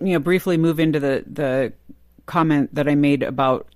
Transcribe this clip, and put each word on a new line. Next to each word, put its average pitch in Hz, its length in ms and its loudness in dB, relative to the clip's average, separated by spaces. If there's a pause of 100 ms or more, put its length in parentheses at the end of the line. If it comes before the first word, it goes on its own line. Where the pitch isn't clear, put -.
you 185 140 0
know, 165 60 2
briefly 175 380 0
move 165 220 2
into 160 200 2
the, 139 260 -2
the 131 480 -4 (540)
comment 156 480 0
that 143 120 -2
I 147 60 2
made 143 300 2
about, 131 520 -2